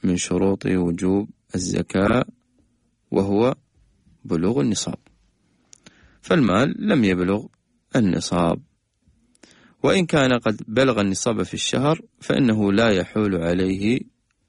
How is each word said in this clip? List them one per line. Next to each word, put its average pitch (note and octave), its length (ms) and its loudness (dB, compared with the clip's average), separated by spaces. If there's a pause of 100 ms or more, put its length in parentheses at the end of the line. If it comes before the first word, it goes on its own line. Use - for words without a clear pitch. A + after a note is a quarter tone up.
من F2+ 140 0
شروط F#2+ 480 -2
وجوب F#2 640 0 (260)
الزكاة F#2+ 680 0 (880)
وهو G2+ 440 2 (680)
بلوغ F#2 360 0
النصاب، A2 360 -4 (1200)
فالمال B2 580 2
لم - 240 2
يبلغ F#2+ 420 0 (500)
النصاب، F2 680 0 (1200)
وإن F3 220 2
كان C3 340 2
قد G#2+ 280 -2
بلغ A2+ 340 2
النصاب G2+ 420 -2
في - 100 -8
الشهر C3+ 480 -2 (180)
فإنه A2 520 0
لا A2+ 180 4
يحول G2 460 0
عليه F#2+ 640 0 (500)